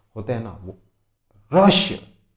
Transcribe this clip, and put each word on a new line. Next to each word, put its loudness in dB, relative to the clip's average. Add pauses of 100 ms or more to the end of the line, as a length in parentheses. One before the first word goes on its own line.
(160)
होते -8
हैं -8
ना, -16
वो -16 (760)
रहस्य 2 (240)